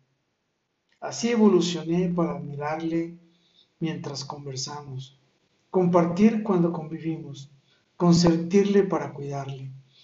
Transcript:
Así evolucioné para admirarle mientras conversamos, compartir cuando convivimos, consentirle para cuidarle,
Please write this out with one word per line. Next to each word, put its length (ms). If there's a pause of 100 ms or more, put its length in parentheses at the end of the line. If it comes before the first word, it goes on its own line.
(1000)
Así 300
evolucioné 800
para 260
admirarle 840 (600)
mientras 440
conversamos, 960 (520)
compartir 720
cuando 300
convivimos, 760 (460)
consentirle 840
para 320
cuidarle, 580 (320)